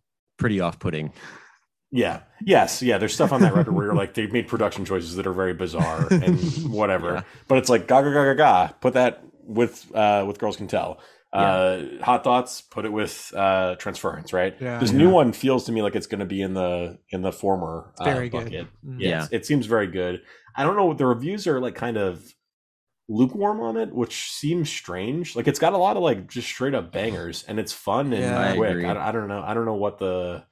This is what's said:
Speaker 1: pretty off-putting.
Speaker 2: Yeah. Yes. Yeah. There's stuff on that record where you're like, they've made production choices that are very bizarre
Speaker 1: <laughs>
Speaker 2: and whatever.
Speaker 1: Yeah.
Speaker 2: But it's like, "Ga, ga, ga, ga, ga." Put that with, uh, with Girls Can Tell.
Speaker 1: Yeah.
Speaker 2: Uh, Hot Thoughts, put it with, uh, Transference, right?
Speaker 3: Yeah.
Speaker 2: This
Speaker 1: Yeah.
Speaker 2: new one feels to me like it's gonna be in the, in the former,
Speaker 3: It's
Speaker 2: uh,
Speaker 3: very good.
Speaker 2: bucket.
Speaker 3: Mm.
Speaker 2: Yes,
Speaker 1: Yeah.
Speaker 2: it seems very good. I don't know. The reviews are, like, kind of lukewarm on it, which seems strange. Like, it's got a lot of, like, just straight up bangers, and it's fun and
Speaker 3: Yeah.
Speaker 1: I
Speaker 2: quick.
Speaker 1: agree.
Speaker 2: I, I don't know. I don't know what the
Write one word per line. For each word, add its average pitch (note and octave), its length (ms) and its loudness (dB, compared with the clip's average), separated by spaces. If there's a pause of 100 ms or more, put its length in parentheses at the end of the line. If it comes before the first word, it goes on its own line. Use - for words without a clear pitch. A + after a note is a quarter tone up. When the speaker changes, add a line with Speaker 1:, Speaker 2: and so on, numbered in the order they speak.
(380)
Speaker 1:
pretty G#2+ 220 0
off-putting. D#2+ 520 -4 (800)
Speaker 2:
Yeah. G#2 300 0 (220)
Yes. D#3+ 400 4
Yeah. A#2+ 160 4
There's G2+ 140 0
stuff - 200 2
on C3+ 100 6
that D#3+ 120 6
record G2 200 2
where G2+ 120 2
you're G#2 80 0
like, G2 200 0
they've G#2+ 180 -2
made A#2 160 -2
production G#2 380 -2
choices F2 300 -4
that F#2 100 -4
are F#2 80 -2
very F#2 180 0
bizarre E2 560 -2
Speaker 1:
<laughs> - 20 0
Speaker 2:
and E3 600 0
whatever. F#2 440 0
Speaker 1:
Yeah. F#2 60 -6 (260)
Speaker 2:
But C3 100 6
it's B2+ 100 0
like, A#2 180 4
"Ga, C3 140 6
ga, C#3+ 100 2
ga, C#3+ 140 4
ga, C#3 100 4
ga." G#2 460 6
Put B2+ 140 2
that B2 280 2 (220)
with, A2+ 500 -2
uh, G#2 320 4
with G2+ 120 -6
Girls G#2 180 -4
Can G2+ 120 -10
Tell. E2+ 320 -4 (340)
Speaker 1:
Yeah. G2 60 2
Speaker 2:
Uh, F#2 440 2 (180)
Hot B2 220 2
Thoughts, B2 380 0
put G#2+ 240 -8
it G#2+ 60 -4
with, - 440 -6
uh, F#2+ 400 2
Transference, E2 560 -8
right? F#2 260 0
Speaker 3:
Yeah. B2 200 -6
Speaker 2:
This A#2 120 0
Speaker 1:
Yeah. C3 80 4
Speaker 2:
new E3+ 120 8
one D3+ 240 6
feels C3 300 0
to B2 80 -6
me A2 100 0
like G#2 120 -2
it's G#2+ 120 -4
gonna G2+ 200 -6
be G2 140 -4
in F#2+ 140 -4
the, F2 440 -4 (120)
in F#2+ 120 -6
the F#2 100 -2
former, E2 600 -4
Speaker 3:
It's - 80 -18
Speaker 2:
uh, - 40 -8
Speaker 3:
very B2 260 -2
good. A#2 140 -6
Speaker 2:
bucket. D#3+ 220 -10 (200)
Speaker 3:
Mm. C3 120 -12
Speaker 2:
Yes, E2 320 -2
Speaker 1:
Yeah. A#2 60 -4
Speaker 2:
it - 100 -4
seems C#3 200 0
very G#2+ 200 2
good. F2+ 360 -4 (340)
I C#3 80 -2
don't F#3 120 2
know. F#3 180 2
The C3+ 120 0
reviews D3 400 0
are, C#3 140 2
like, B2 140 -6
kind A#2 240 -4
of F2+ 360 -4 (760)
lukewarm A2+ 520 2
on A2+ 160 -4
it, A2+ 180 -4
which - 380 -4
seems D#3 380 -2
strange. A#2 680 -6
Like, A#2 120 -2
it's C#3+ 100 0
got E3+ 160 2
a G3 40 2
lot G3+ 200 2
of, F3+ 40 0
like, A#2 260 0
just B2 200 -8
straight C3+ 260 -4
up E2+ 180 -4
bangers, F2 540 -6
and G#2+ 120 -6
it's - 140 -6
fun B2+ 400 -2
and G2+ 100 -2
Speaker 3:
Yeah. G2 300 0
Speaker 1:
I F#2 40 0
Speaker 2:
quick. G2+ 140 2
Speaker 1:
agree. F2 160 -2
Speaker 2:
I, G2 220 -2
I A2 40 -2
don't A2 160 -4
know. G2+ 140 -6
I G#2 120 -6
don't A#2 100 -2
know A2 100 -2
what G2+ 240 -4
the F2+ 540 -4